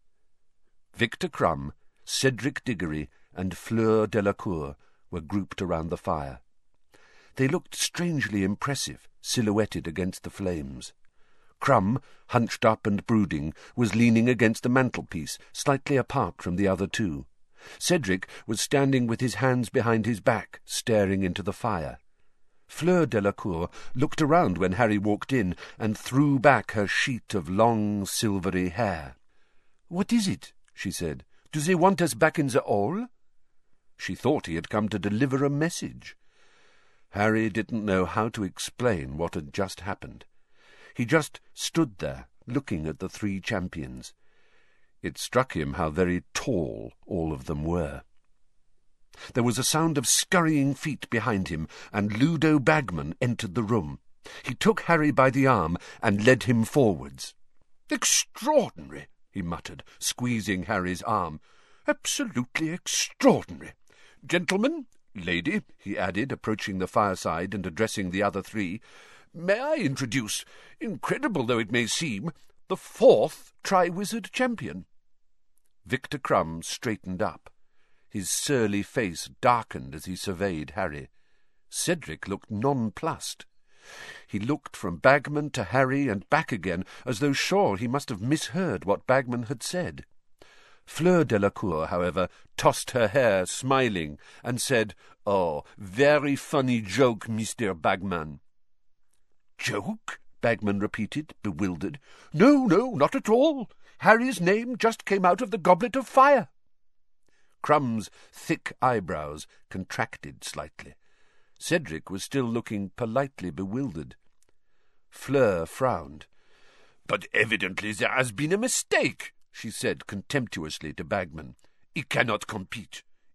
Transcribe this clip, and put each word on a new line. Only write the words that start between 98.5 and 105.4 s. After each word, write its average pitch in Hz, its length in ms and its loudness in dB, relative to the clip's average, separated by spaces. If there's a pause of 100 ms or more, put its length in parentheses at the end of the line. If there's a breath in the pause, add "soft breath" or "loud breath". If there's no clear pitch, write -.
"Joke?" - 600 -6 (220)
Bagman 104 380 0
repeated, 110 640 -6
bewildered. 90 580 -4 (320 loud breath)
"No, 254 320 8
no, 226 300 4
not 139 200 4
at 220 140 -4
all. 262 420 4 (280 soft breath)
Harry's 226 420 6
name 214 380 0
just 226 260 0
came 196 220 2
out 185 160 4